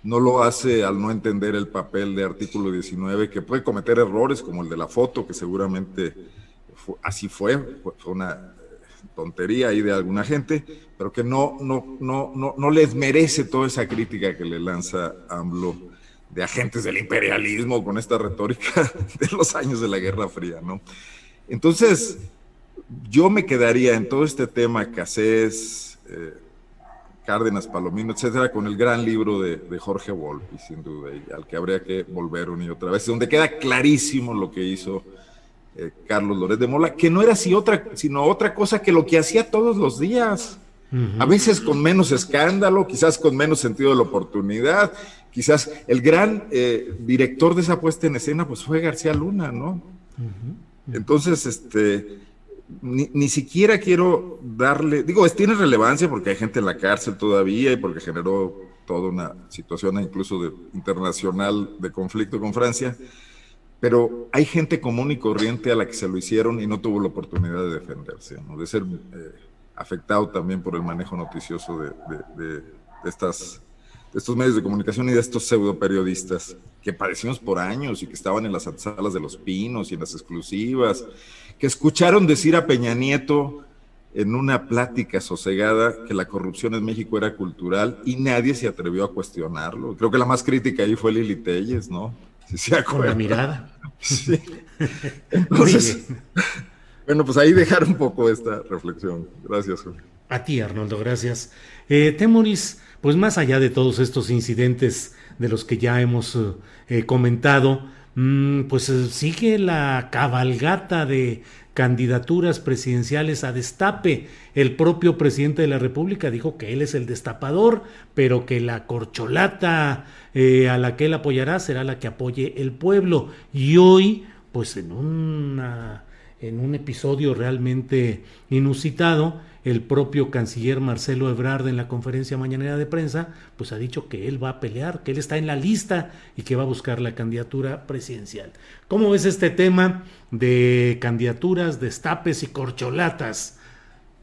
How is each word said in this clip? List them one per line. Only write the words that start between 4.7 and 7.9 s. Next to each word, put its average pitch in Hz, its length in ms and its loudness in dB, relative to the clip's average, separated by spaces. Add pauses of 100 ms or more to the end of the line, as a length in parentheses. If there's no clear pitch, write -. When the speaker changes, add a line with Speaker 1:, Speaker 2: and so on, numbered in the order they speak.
Speaker 1:
la 82 100 -4
foto, 123 400 -2
que 90 80 -14
seguramente 92 800 -6 (580)
fu-, - 300 -14
así 98 260 -8
fue, 113 280 0 (260)
fue, - 140 -10